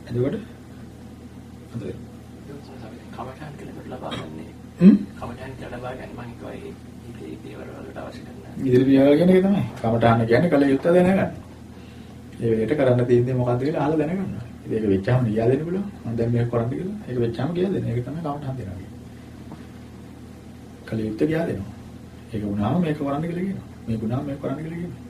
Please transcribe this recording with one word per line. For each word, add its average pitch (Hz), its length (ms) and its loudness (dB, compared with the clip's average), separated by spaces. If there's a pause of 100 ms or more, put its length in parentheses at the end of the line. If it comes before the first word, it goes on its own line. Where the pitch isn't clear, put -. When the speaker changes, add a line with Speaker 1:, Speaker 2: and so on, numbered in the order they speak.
Speaker 1:
එතකොට 123 320 0 (1400)
හරි. - 200 -8 (1120)
Speaker 2:
කමඨාන් - 460 -12
කියලා - 340 -14
ලබා - 240 -10
ගන්න. - 280 -10 (360)
Speaker 1:
හ්ම්? 190 200 10 (160)
Speaker 2:
කමඨාන් - 400 -10
කියලා - 200 -12
ලබා 123 220 -10
ගන්න - 180 -12
මම 117 120 -12
හිතුවා - 300 -12
ඒ - 180 -12 (340)
ඉදිරි - 320 -12
පියවර - 340 -14
වලට - 260 -14
අවශ්‍ය - 240 -12
කරන. - 160 -14 (220)
Speaker 1:
ඉදිරි 131 260 6
පියවර 135 280 8
කියන 170 160 8
එක 185 100 10
තමයි. 190 240 4 (120)
කමඨාන 117 460 4
කියන්නේ 113 280 4
කල 143 160 6
යුත්තේ 139 280 4
දැනගන්න. 180 380 6 (1040)
ඒ 117 120 -2
වෙලේට 110 260 2
කරන්න 127 320 6
තියෙන්නේ 123 300 4
මොකද්ද 123 260 2
කියලා 151 220 0
අහලා 156 160 2
දැනගන්න. 180 360 0 (240)
ඉතින් - 140 -6
ඒක 110 140 0
වෙච්චාම 101 360 4
ගියා 110 240 2
දෙන්න 139 160 4
පුළුවන්. 190 240 -2 (100)
මම 117 160 -6
දැන් 117 180 0
මේක 117 180 2
කරන්න 117 200 0
කියලා. 175 340 -4
ඒක 127 160 -6
වෙච්චාම 120 320 0
ගියා 185 200 0
දෙන්න. 123 140 -2
ඒක 117 140 -2
තමයි 123 160 -6
කමඨාන් 147 400 -6
දෙනවා 95 200 -8
කියන්නේ. - 180 -12 (1900)
කල 113 160 -6
යුත්තේ 110 280 0
ගියා 156 180 0
දෙනවා. 98 280 -6 (540)
ඒක 104 160 -6
වුණාම 104 340 0
මේක 160 200 2
කරන්න 143 260 -2
කියලා 170 200 -4
කියනවා. 196 240 -6 (140)
මේක 113 180 -2
වුණාම 120 240 -2
මේක 139 160 -6
කරන්න 135 180 -4
කියලා 165 220 -6
කියනවා. 160 300 -8